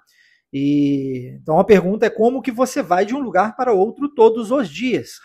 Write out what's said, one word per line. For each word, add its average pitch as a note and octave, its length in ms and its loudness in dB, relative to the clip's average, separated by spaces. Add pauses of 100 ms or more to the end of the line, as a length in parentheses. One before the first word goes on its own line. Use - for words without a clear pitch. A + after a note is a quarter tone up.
(520)
E, C#3 880 -2
então D#3 160 0
a G3 60 4
pergunta G3+ 420 4
é G#3 40 -2
como A#3+ 300 0
que C4 120 -4
você B3+ 300 -2
vai F3+ 220 0
de G#3+ 100 -4
um C#4+ 60 -4
lugar G#3 360 -2
para B3 160 0
outro A3 360 0
todos A3+ 420 2
os B3+ 180 0
dias? E3 560 -6